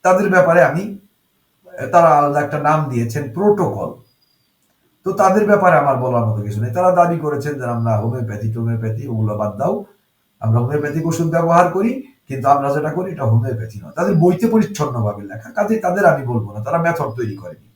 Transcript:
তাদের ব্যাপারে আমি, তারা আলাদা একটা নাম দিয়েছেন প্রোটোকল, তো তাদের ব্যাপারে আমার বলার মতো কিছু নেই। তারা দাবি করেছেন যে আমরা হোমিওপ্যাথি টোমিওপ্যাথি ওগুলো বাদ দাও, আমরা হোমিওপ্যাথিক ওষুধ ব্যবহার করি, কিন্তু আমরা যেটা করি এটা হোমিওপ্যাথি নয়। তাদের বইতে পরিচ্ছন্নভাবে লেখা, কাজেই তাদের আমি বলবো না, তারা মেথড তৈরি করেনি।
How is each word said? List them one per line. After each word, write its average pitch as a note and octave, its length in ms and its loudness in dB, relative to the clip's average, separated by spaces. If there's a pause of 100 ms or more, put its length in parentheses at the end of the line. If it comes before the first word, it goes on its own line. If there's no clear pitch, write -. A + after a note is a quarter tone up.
তাদের F#3 280 2
ব্যাপারে F3 340 6
আমি, F3 340 -2 (920)
তারা E3+ 160 6
আলাদা D3 320 4
একটা D3 200 -4
নাম D3 300 0
দিয়েছেন A#2 420 -4
প্রোটোকল, E3 640 0 (1080)
তো F#3+ 80 -2
তাদের G3+ 340 4
ব্যাপারে G3 300 6
আমার C#3 200 2
বলার B2 300 0
মতো G#2+ 160 -2
কিছু G#2+ 180 -6
নেই। A#2+ 140 -4
তারা F3+ 160 4
দাবি F3 280 2
করেছেন D3 400 -4
যে B2+ 60 -8
আমরা A2+ 320 0
হোমিওপ্যাথি A2 560 -4
টোমিওপ্যাথি A2+ 560 -4
ওগুলো A2 300 -2
বাদ G#2 180 -4
দাও, F#3 280 -2 (560)
আমরা A2+ 200 0
হোমিওপ্যাথিক D3 460 -2
ওষুধ E3 200 -2
ব্যবহার E3+ 440 2
করি, A3+ 320 -2 (260)
কিন্তু C3 200 -2
আমরা C#3 260 2
যেটা D3+ 180 -2
করি F#3 200 -6
এটা C#3 120 -6
হোমিওপ্যাথি A2+ 560 -2
নয়। - 100 -18
তাদের F#3 240 -2
বইতে F3+ 340 2
পরিচ্ছন্নভাবে A#2+ 760 -2
লেখা, - 280 -14
কাজেই G#3+ 280 -2
তাদের F#3 280 0
আমি C#3+ 200 2
বলবো A#2 260 -4
না, G#2+ 120 -10
তারা C3+ 140 -2
মেথড D#3+ 380 -2
তৈরি G#2+ 200 -6
করেনি। - 400 -18